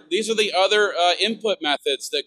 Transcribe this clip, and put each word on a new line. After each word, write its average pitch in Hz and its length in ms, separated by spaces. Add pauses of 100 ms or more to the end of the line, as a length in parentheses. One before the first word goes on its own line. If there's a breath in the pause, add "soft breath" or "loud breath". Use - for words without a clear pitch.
these 214 200
are 226 60
the 214 220
other, 196 360
uh, 175 280
input 202 400
methods 143 500
that 143 160